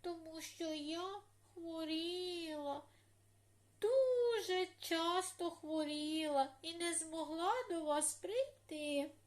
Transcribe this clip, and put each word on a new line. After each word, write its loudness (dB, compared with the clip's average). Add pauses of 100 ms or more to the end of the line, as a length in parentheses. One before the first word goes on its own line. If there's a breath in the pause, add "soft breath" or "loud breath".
Тому -10
що -8 (100)
я -4 (340)
хворіла, -4 (960 soft breath)
дуже 4 (100)
часто 0
хворіла 0 (140)
і -8
не 0
змогла -2 (180)
до 0
вас 2
прийти. -2 (160)